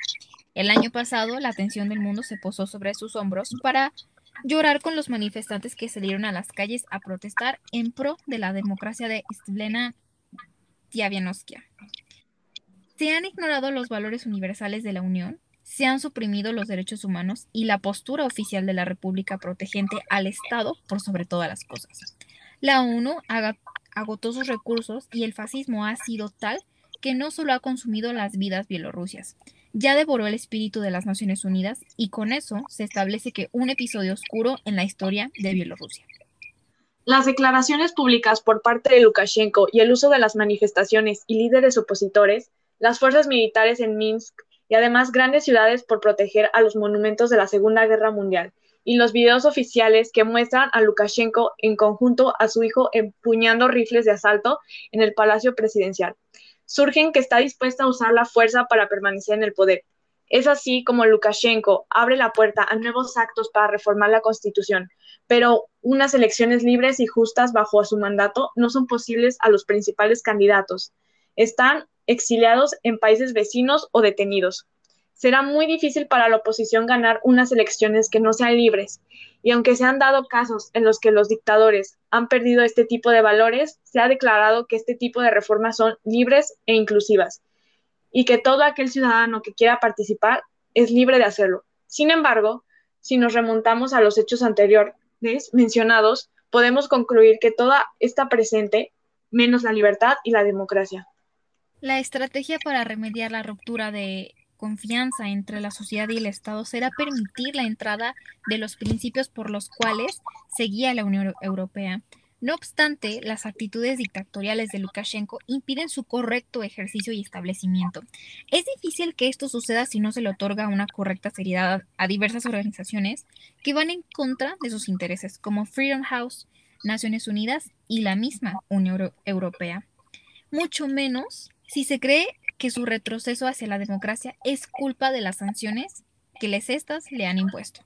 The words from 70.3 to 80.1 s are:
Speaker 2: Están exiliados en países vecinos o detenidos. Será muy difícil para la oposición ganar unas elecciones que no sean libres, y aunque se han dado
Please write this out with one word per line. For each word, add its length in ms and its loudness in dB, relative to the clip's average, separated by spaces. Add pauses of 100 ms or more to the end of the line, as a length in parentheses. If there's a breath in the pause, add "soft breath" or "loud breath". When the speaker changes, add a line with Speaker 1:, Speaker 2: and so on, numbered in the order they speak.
Speaker 2:
Están 540 2 (180)
exiliados 800 2
en 140 0
países 340 2
vecinos 580 0
o 100 4
detenidos. 680 0 (460)
Será 280 4
muy 240 0
difícil 400 -2
para 220 4
la 80 6
oposición 500 -2
ganar 380 2
unas 280 4
elecciones 560 2
que 120 2
no 120 4
sean 240 4
libres, 440 2 (420 loud breath)
y 80 2
aunque 260 4
se 80 0
han 140 4
dado 280 4